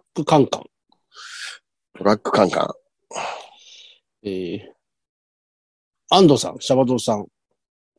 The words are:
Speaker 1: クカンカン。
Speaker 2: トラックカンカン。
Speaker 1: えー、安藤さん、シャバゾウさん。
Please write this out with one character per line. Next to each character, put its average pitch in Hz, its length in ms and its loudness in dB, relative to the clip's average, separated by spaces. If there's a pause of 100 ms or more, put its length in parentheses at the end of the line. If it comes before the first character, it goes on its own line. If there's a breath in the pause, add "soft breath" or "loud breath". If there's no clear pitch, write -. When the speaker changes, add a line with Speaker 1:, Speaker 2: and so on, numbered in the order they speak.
(140)
Speaker 1:
ク 156 100 -4
カ 156 140 4
ン 131 100 4
カ - 120 -6
ン。 - 40 -20 (1300 loud breath)
Speaker 2:
ト 92 80 -10
ラ 104 100 4
ッ - 20 -2
ク - 140 -8
カ 104 140 4
ン 85 40 2
カ 78 140 -2
ン。 - 60 -4 (1500 loud breath)
Speaker 1:
え 104 80 -8
ー、 92 320 -6 (1500)
安 180 180 8
藤 139 100 6
さ - 140 -6
ん、 127 80 -14
シ - 120 -2
ャ 131 40 2
バ 131 100 4
ゾ 123 100 0
ウ 117 40 -2
さ 113 160 -2
ん。 101 100 -6 (720)